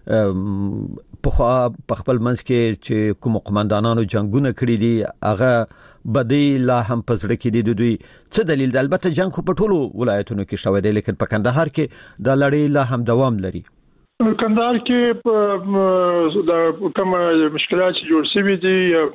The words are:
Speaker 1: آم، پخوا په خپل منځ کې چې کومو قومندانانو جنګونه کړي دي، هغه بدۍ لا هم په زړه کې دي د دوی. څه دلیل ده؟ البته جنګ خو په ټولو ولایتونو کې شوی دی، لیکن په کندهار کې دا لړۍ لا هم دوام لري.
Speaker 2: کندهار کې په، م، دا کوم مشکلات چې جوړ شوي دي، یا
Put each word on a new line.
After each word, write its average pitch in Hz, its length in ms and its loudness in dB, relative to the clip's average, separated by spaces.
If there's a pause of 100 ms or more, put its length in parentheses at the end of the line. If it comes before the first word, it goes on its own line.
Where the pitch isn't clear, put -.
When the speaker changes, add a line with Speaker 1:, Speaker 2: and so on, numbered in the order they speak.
Speaker 1:
آم، 101 880 -2 (260)
پخوا 123 300 2 (360)
په 113 60 -4
خپل 127 220 -2
منځ 117 300 -2
کې 123 120 2 (260)
چې 107 340 -2
کومو 113 200 -2
قومندانانو 107 640 0
جنګونه 107 460 0 (100)
کړي 120 220 0
دي، 117 140 2 (340)
هغه 117 240 2 (640)
بدۍ 135 540 2
لا 123 100 2 (100)
هم 120 120 -2
په 120 200 -2
زړه 110 200 -2
کې 120 140 -2
دي 117 60 2
د 110 180 0
دوی. 117 140 2 (400)
څه 220 100 2
دلیل 135 280 0
ده؟ 127 80 0
البته 156 300 -2
جنګ 175 220 -2
خو 165 100 -8
په 165 120 -2
ټولو 196 240 0 (240)
ولایتونو 101 420 -2
کې 98 120 -8
شوی 98 260 0
دی، 107 100 0
لیکن 104 240 -2
په - 100 -4
کندهار 123 420 0
کې 151 180 -2 (340)
دا 135 160 0
لړۍ 143 400 2
لا 143 160 2
هم 123 120 -2
دوام 117 420 2
لري. 87 180 -8 (760)
Speaker 2:
کندهار 233 360 2
کې 240 240 0 (220)
په، 233 120 2 (280)
م، 196 120 -2 (760)
دا 165 80 2 (400)
کوم 190 100 0 (460)
مشکلات 175 400 0
چې - 160 -6
جوړ 156 120 4 (100)
شوي 196 220 2
دي، 185 220 2 (140)
یا 165 100 4 (140)